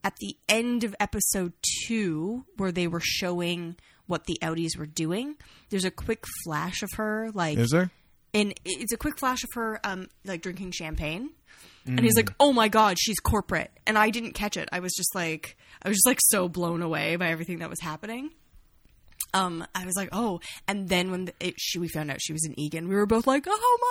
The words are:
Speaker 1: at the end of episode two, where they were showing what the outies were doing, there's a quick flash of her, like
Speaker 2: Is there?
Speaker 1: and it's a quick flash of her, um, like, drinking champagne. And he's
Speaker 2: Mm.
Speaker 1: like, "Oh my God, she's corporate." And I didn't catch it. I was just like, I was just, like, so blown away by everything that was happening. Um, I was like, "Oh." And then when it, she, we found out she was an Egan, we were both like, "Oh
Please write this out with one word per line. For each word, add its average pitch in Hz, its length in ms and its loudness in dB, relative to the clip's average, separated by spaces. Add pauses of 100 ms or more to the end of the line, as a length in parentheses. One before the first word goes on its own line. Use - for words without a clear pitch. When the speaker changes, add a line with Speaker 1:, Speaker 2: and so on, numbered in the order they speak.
Speaker 1:
at 196 140 -2
the - 200 -10 (120)
end 233 340 2
of 202 160 -4
episode 196 540 0 (340)
two, 208 580 -2 (120)
where 190 160 0
they 175 160 0
were 165 120 -4
showing 175 760 -2 (300)
what 170 180 -2
the 170 180 -2
outies 165 340 -2
were 151 100 -8
doing, 180 500 -4 (340)
there's 190 140 0
a 185 80 0
quick - 320 -4 (200)
flash 170 380 -4
of 202 120 -6
her, 220 380 -4
like 165 260 0
Speaker 2:
Is 117 120 4
there? 175 200 4 (440)
Speaker 1:
and 208 180 2 (120)
it's 196 280 -4
a 226 40 -2
quick 294 220 -4
flash 254 260 0
of - 100 -10
her, 220 300 -4
um, 185 240 -6 (160)
like, 180 180 -6
drinking 185 300 -8
champagne. 165 580 -6 (560)
And 127 140 2
he's 233 140 8
Speaker 2:
Mm. - 20 8
Speaker 1:
like, 220 140 6 (100)
"Oh 285 120 8
my 226 160 6
God, 208 300 6
she's 214 220 0
corporate." - 500 0 (160)
And 214 100 2
I 214 140 6
didn't 226 220 -4
catch 202 240 -4
it. - 160 -6
I 180 80 -4
was 180 140 -4
just - 200 -2
like, 165 420 -4 (260)
I 185 60 -2
was 208 100 2
just, 202 80 8
like, 254 140 4
so 185 280 4
blown 170 340 -2
away 160 340 0
by 175 120 0
everything 165 320 -4
that 160 100 -8
was 170 100 -10
happening. 220 500 -8 (1040)
Um, 180 300 0 (100)
I 185 120 -6
was 185 100 -4
like, 196 160 -2
"Oh." 196 280 -2 (280)
And 196 200 -4
then 185 220 2
when 180 200 -4 (100)
it, 180 180 -4
she, - 200 -4
we 170 100 -2
found 151 220 -4
out - 100 -6
she - 120 -6
was 160 120 -2
an 143 140 -6
Egan, 160 300 -4
we 190 80 0
were 208 100 4
both 226 200 4
like, 277 220 4
"Oh 466 300 6 (120)